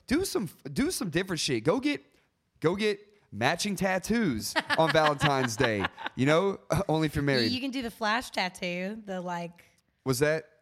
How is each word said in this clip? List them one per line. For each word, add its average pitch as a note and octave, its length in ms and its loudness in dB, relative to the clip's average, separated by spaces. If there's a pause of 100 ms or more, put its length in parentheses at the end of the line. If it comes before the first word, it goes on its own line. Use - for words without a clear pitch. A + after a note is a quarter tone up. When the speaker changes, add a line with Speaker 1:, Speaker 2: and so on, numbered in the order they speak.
Speaker 1:
do E4 180 2
some, B3 240 -2 (240)
do C4+ 180 0
some G#3 200 -4
different F3 300 -2
shit. A#2+ 240 -2
Go F3+ 140 2
get, C#4+ 240 -2 (580)
go E3 160 2
get G#3 240 0 (320)
matching D#3+ 440 0
tattoos F#3 800 0 (240)
on D#3+ 140 4
Speaker 2:
<laughs> - 0 -
Speaker 1:
Valentine's C#3 640 4
Day. A2 280 2 (320)
You B2+ 100 2
know, F#3 320 4 (140)
<laughs> E3 160 0
only D#3 180 2
if D3 80 -4
you're D3 100 -2
married. B2+ 280 2
Speaker 2:
You B3+ 80 -2
can C4+ 100 -4
do B3+ 120 -4
the A#3 80 -6
flash A3+ 400 -2
tattoo. F#3 760 -4
The, F#3+ 160 -6
like, F3 440 -8 (400)
Speaker 1:
Was B2+ 160 0
that? D3+ 240 2 (180)